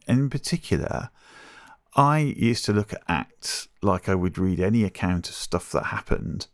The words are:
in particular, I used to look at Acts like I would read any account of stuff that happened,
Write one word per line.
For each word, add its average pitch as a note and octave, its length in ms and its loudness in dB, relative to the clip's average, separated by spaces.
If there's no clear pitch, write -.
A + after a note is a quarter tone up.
in C3 220 2
particular, - 800 -2
I D3 400 4
used A#2 300 0
to G#2+ 80 0
look G#2 220 0
at - 120 -12
Acts - 640 -6
like F#2+ 260 0
I F#2+ 60 2
would F2+ 240 0
read F#2 220 2
any G#2+ 240 4
account F2+ 440 -2
of - 60 -14
stuff - 380 -4
that A#1 120 0
happened, - 680 -4